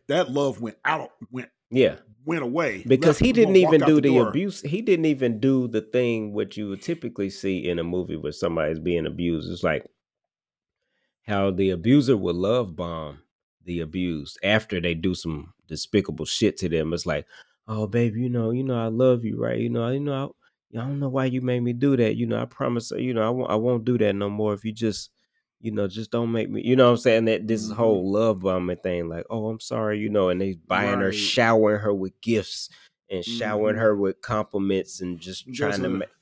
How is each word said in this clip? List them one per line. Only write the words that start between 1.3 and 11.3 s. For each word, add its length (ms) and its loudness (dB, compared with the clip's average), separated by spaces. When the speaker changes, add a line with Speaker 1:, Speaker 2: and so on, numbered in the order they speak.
Speaker 1:
went, 200 -12
Speaker 2:
Yeah. 260 4
Speaker 1:
went 180 -2
away. 460 -2
Speaker 2:
Because 300 6
Speaker 1:
Left, 20 0
Speaker 2:
he 140 4
didn't 220 6
Speaker 1:
wa-, 40 10
Speaker 2:
even 200 6
Speaker 1:
walked 20 2
out 60 4
Speaker 2:
do 80 6
Speaker 1:
the 40 6
Speaker 2:
the 80 4
Speaker 1:
door. 220 6
Speaker 2:
abuse. 320 -4
He 200 -4
didn't 240 4
even 340 2
do 280 4
the 140 -2
thing 500 -2
what 240 -4
you 140 -6
would 120 -8
typically 480 -6
see 380 -4
in 100 0
a 60 -4
movie 320 -4
where 160 -6
somebody's 460 -2
being 280 0
abused. 440 -4
It's 120 -8
like 240 -2
how 240 0